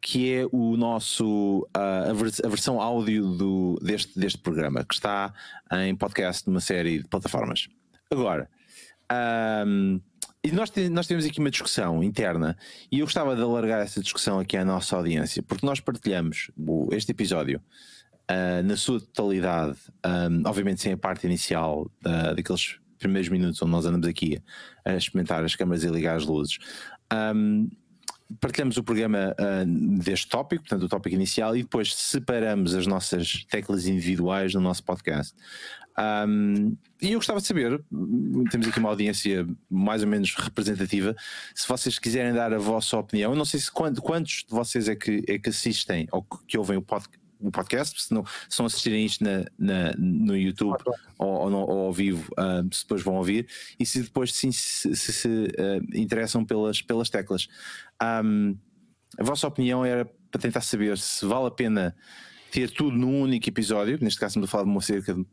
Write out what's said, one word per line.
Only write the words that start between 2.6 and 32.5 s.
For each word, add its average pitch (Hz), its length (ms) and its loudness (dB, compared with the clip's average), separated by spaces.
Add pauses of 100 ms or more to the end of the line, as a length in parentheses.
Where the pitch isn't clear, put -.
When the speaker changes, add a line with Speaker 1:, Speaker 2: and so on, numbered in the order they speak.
Speaker 1:
áudio 110 560 2
do, 95 440 2
deste, 101 380 -2
deste 92 200 0
programa, 76 460 0
que - 100 0
está 101 380 -2 (520)
em 190 100 2
podcast - 540 -2
numa 92 120 2
série 85 380 0
de 69 100 -8
plataformas. - 600 -4 (420)
Agora, 101 400 0 (580)
ahm, 107 920 2 (440)
e 151 60 2
nós 208 200 2
te-, 185 180 0
nós 170 180 0
temos 165 180 0
aqui 151 140 -2
uma 147 140 2
discussão 85 500 0
interna 87 540 0 (340)
e 135 80 2
eu 151 80 2
gostava 147 300 2
de 113 60 2
alargar 113 380 2
essa 101 220 -2
discussão 98 380 0
aqui 95 160 -2
à 95 80 2
nossa 92 320 2
audiência, 82 440 0
porque 95 240 -4
nós 139 140 0
partilhamos 85 800 -2
o, 78 340 0
este 107 200 0
episódio, 80 500 0 (640)
ah, 90 380 0
na 101 120 2
sua 120 240 0
totalidade, 87 760 0 (240)
ahm, 87 420 2
obviamente 95 360 0
sem 98 140 0
a 90 40 -6
parte 92 300 -2
inicial, 82 600 0 (160)
ah, 82 300 2
daqueles 90 420 -2 (220)
primeiros 95 300 2
minutos 90 340 0
onde 85 80 2
nós 85 160 2
andamos 87 220 2
aqui 80 340 -2 (420)
a 92 100 0
experimentar 87 500 0
as 82 100 0
câmaras 87 300 0
e 87 40 2
ligar 82 280 0
as 78 100 -2
luzes. 76 320 -2 (520)
Ahm, 107 580 2 (720)
partilhamos 131 360 -2
o 123 60 -2
programa, 107 560 0
ah, 98 260 2 (380)
deste 92 260 -2
tópico, 139 360 -2
portanto 95 200 -2
o 90 40 -2
tópico 95 260 -2
inicial, 107 420 0
e 127 60 0
depois 113 320 -2
separamos 110 800 0